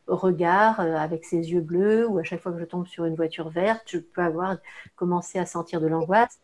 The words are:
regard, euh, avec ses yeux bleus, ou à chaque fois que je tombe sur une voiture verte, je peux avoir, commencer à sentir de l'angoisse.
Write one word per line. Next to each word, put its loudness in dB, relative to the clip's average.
regard, 2
euh, 0
avec -4
ses -2
yeux 2
bleus, 2
ou 0
à 0
chaque -8
fois -6
que -8
je -6
tombe -6
sur -4
une -2
voiture -4
verte, 0
je -6
peux -6
avoir, -2
commencer -2
à -2
sentir -6
de 2
l'angoisse. 2